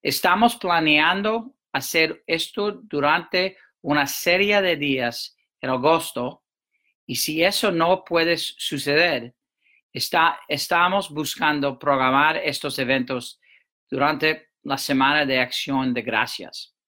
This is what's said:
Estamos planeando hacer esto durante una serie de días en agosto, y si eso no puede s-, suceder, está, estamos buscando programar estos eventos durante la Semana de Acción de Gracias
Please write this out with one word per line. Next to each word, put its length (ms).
Estamos 540
planeando 960
hacer 540
esto 440
durante 840
una 260
serie 540
de 160
días 580
en 80
agosto, 720
y 80
si 280
eso 280
no 340
puede 280
s-, 260
suceder, 760
está, 560
estamos 600
buscando 680
programar 580
estos 440
eventos 600
durante 640
la 120
Semana 480
de 140
Acción 560
de 80
Gracias 720